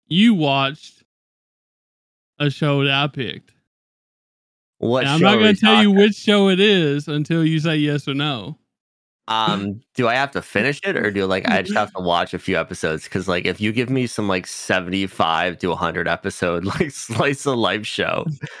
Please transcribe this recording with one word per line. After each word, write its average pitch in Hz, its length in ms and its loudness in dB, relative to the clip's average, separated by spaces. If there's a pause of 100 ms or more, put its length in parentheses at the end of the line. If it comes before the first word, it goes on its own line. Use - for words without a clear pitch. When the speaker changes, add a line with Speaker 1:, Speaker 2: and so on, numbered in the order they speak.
Speaker 1:
you 208 280 4
watched 139 680 -2 (1400)
a 147 120 0
show 143 340 0
that 139 80 0
I 139 160 0
picked? - 440 -10 (1300)
Speaker 2:
What 120 260 0
Speaker 1:
And 139 60 0
I'm 151 100 2
Speaker 2:
show 180 60 4
Speaker 1:
not 208 80 6
Speaker 2:
are 214 40 4
Speaker 1:
gonna 214 120 6
Speaker 2:
we 202 40 6
Speaker 1:
tell 214 280 4
you 208 80 6
Speaker 2:
talking? 196 60 4
Speaker 1:
which 202 200 6
show 202 320 4
it 185 120 2
is 165 480 2
until 156 360 0
you 160 160 2
say 156 160 0
yes 147 320 0
or 139 60 -2
no. 143 440 -6 (680)
Speaker 2:
Um, 107 540 -2 (140)
do 123 120 0
I 117 100 2
have 135 160 -2
to 87 100 -4
finish 131 420 -2
it, 196 140 -2
or 104 120 0
do, 98 140 -2
like, 95 240 0
I 95 140 2
just 98 120 -6
have 104 180 0
Speaker 1:
<laughs> - 40 -12
Speaker 2:
to 92 60 -8
watch 87 320 -2
a 87 40 -4
few 87 200 -2
episodes? 80 500 -4
'Cause, 92 180 -6
like, 92 200 -2
if 90 120 -4
you 107 140 -2
give 120 160 -2
me 131 180 -2
some, 107 220 -4
like, 92 180 -2
seventy-five 90 1120 -2
to 87 120 -2
a 78 40 -4
hundred 85 320 -4
episode, 87 560 -4
<laughs> - 140 -6
like, 156 120 -2
slice 143 560 -4
of 135 100 -2
life 107 300 -2
show, - 400 -4 (340)